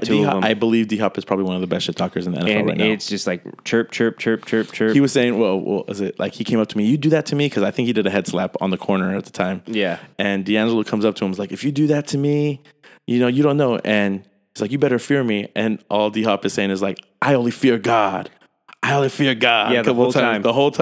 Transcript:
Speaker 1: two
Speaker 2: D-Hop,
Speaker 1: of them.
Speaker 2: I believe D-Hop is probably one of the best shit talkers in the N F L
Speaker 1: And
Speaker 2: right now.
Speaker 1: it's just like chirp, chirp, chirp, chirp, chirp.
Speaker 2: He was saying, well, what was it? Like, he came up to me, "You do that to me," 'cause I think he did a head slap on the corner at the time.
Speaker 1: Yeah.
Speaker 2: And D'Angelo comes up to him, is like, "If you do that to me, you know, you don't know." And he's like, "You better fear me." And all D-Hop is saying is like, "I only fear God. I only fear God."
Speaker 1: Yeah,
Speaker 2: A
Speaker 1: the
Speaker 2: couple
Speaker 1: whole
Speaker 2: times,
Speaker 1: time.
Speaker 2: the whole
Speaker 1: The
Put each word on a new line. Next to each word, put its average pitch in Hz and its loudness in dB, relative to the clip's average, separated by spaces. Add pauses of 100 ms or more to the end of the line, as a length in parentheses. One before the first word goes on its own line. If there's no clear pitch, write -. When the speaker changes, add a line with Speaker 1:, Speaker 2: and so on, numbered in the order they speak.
Speaker 1:
two 113 0
Speaker 2:
D-Hop, 104 2
Speaker 1:
of - 0
them. 110 2
Speaker 2:
I 110 2
believe 113 2
D-Hop 107 -2
is 98 -8
probably 98 -2
one 92 -2
of 92 -2
the 92 -2
best - -2
shit 85 -4
talkers 90 -4
in 90 -2
the 76 -4
N 90 0
F - 2
L 104 2
Speaker 1:
And 87 0
Speaker 2:
right 87 -2
now. 87 0
Speaker 1:
it's 107 -2
just 101 -6
like 90 -4 (220)
chirp, - 0
chirp, 113 0
chirp, 113 -2
chirp, 110 -2
chirp. 110 0
Speaker 2:
He 143 6
was 135 4
saying, 120 2
well, 98 2
what 95 -2
was 101 -8
it? 98 -4
Like, 98 -4
he - -10
came 113 0
up 107 2
to - -8
me, 104 0
"You 135 4
do 147 2
that 151 2
to 147 -2
me," 143 0
'cause 107 0
I 98 2
think 120 -2
he 120 0
did 107 0
a 95 0
head 98 -2
slap 87 -4
on 95 -2
the 92 -2
corner 95 -2
at 95 -6
the - -20
time. 90 -4
Speaker 1:
Yeah. 98 -2 (200)
Speaker 2:
And 98 -2
D'Angelo 110 2
comes 104 -2
up 107 2
to - -4
him, 95 -2
is 92 -6
like, 101 -8
"If 98 -10
you 139 -2
do 147 0
that 147 0
to 143 -2
me, 147 0 (460)
you 120 0
know, 123 2
you 135 2
don't 143 2
know." 127 2
And 101 0 (300)
he's - -10
like, 104 -4
"You 139 -4
better 135 2
fear 139 0
me." 107 -2
And 110 -2 (100)
all 107 0
D-Hop 107 0
is 98 -2
saying 98 0
is 95 -2
like, 95 -4 (240)
"I 139 4
only 120 0
fear 120 2
God. 101 0 (500)
I 131 0
only 139 2
fear 135 0
God." 117 2
Speaker 1:
Yeah, 123 4
Speaker 2:
A - -2
Speaker 1:
the 139 2
Speaker 2:
couple 123 4
Speaker 1:
whole 123 2
Speaker 2:
times, 135 2
Speaker 1:
time. 113 0
Speaker 2:
the 117 2
whole 139 4
Speaker 1:
The 143 -12